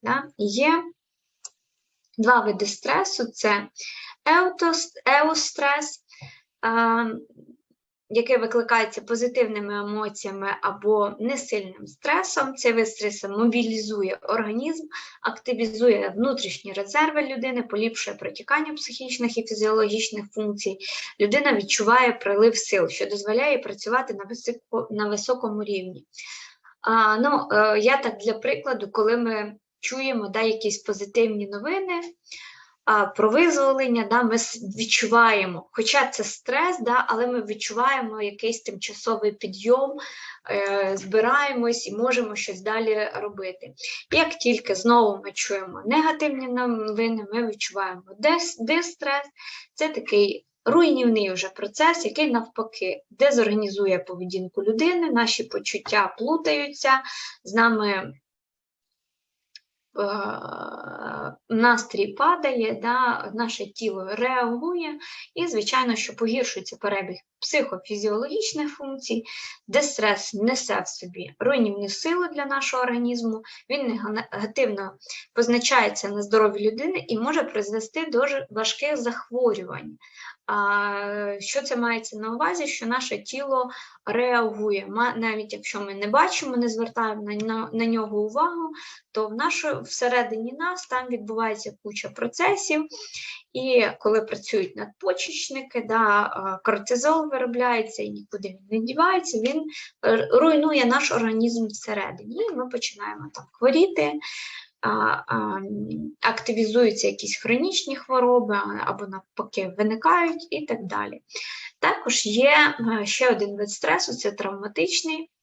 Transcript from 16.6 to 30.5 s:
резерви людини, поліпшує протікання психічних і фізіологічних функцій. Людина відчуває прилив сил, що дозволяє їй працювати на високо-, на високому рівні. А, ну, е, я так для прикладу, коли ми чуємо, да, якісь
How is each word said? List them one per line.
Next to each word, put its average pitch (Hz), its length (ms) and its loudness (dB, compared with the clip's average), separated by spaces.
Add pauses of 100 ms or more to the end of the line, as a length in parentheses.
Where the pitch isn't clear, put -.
резерви 294 480 2
людини, 254 420 -2
поліпшує 214 540 -4
протікання 302 560 -4
психічних 240 640 -4
і 226 60 -2
фізіологічних 214 880 0
функцій. 208 460 -4 (420)
Людина 254 340 4
відчуває 226 580 4
прилив 220 460 4
сил, 185 320 2
що - 160 -4
дозволяє 214 460 0
їй 262 120 0
працювати 220 500 -2
на 196 100 -10
високо-, 233 680 -6
на 208 180 -2
високому 214 540 -2
рівні. 185 420 -6 (760)
А, 220 360 6
ну, 285 340 2
е, 214 280 6
я 254 180 6
так 226 200 -2
для 214 160 0
прикладу, 240 580 -2
коли 220 260 4
ми 214 380 -2 (240)
чуємо, 254 480 -4
да, 208 140 -2
якісь 220 360 0